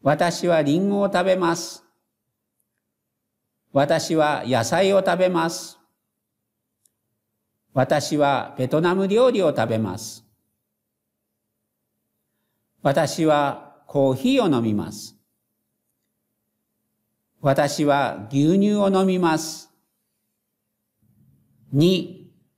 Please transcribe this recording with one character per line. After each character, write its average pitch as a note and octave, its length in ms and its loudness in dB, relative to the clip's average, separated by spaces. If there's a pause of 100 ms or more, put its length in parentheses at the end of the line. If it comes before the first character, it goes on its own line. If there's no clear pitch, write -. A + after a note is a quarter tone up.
私 E3+ 460 0
は D#3+ 140 2
リ D3 160 0
ン G3 100 0
ゴ G3+ 140 0
を G3 100 -2
食 F#3 120 0
べ F#3 120 2
ま E3+ 200 0
す。 - 280 -14 (1900)
私 D#3+ 440 0
は D3+ 300 0
野 A#2 180 0
菜 F#3+ 300 2
を F#3+ 100 2
食 F3 140 0
べ F#3 100 2
ま E3+ 220 0
す。 - 280 -14 (2000)
私 C#3+ 420 0
は C#3 400 0
ベ - 120 -4
ト D3+ 120 0
ナ F3 140 0
ム F#3+ 120 0
料 A#3 240 2
理 A3+ 120 0
を D3+ 120 0
食 A2+ 140 -2
べ A2+ 100 -2
ま F#2+ 200 -4
す。 - 260 -16 (2500)
私 D3 460 0
は D3 600 -2
コ C3+ 260 2
ー - 20 0
ヒ B3+ 260 0
ー - 20 0
を F#3 80 2
飲 B2 120 0
み A2 100 -2
ま F#2+ 180 -4
す。 - 280 -18 (2250)
私 D3 420 0
は B2+ 460 0
牛 C#3+ 240 2
乳 G#3 220 2
を G3+ 120 2
飲 F#3+ 180 2
み F#3 120 0
ま E3 180 2
す。 - 340 -10 (2000)
二、 E3+ 600 0 (260)